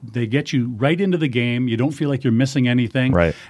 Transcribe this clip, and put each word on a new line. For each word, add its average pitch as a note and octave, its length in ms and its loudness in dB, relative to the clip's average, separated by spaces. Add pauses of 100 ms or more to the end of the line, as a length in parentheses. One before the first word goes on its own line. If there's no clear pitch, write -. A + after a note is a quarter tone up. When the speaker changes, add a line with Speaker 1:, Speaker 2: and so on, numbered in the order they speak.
Speaker 1:
they A#2 240 -4
get C#3 260 -2
you B2 240 0
right D3 240 0
into F#3+ 160 0
the D#3 120 0
game. A#2+ 400 -2
You A2+ 80 0
don't C3+ 160 0
feel D3 180 -4
like C3+ 140 -2
you're B2 100 2
missing B2+ 340 2
anything. B2+ 440 0
Speaker 2:
Right. E2+ 220 4 (160)